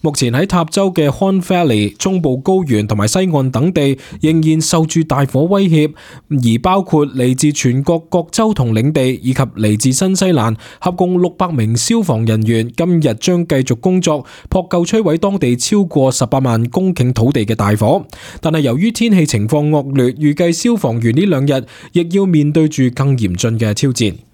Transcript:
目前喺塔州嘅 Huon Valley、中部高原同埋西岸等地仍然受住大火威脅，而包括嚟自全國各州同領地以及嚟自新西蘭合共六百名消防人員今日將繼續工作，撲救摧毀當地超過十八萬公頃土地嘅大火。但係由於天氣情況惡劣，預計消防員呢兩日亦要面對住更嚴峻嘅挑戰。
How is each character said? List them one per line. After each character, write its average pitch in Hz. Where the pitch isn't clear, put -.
目 156
前 123
喺 151
塔 180
州 196
嘅 156
Huon 190
Valley、 131
中 190
部 135
高 190
原 110
同 110
埋 104
西 185
岸 151
等 139
地 139
仍 160
然 156
受 160
住 165
大 143
火 135
威 196
脅， 151
而 120
包 190
括 151
嚟 127
自 147
全 131
國 165
各 165
州 220
同 117
領 117
地 139
以 113
及 127
嚟 107
自 131
新 190
西 190
蘭 117
合 180
共 180
六 196
百 -
名 113
消 226
防 120
人 110
員 113
今 170
日 151
將 175
繼 151
續 131
工 185
作， 151
撲 185
救 175
摧 220
毀 170
當 196
地 123
超 202
過 135
十 -
八 135
萬 120
公 185
頃 127
土 117
地 123
嘅 110
大 104
火。 139
但 160
係 160
由 131
於 214
天 233
氣 170
情 107
況 147
惡 139
劣， 131
預 147
計 170
消 233
防 120
員 117
呢 175
兩 143
日 131
亦 170
要 196
面 151
對 156
住 131
更 135
嚴 95
峻 113
嘅 110
挑 135
戰。 107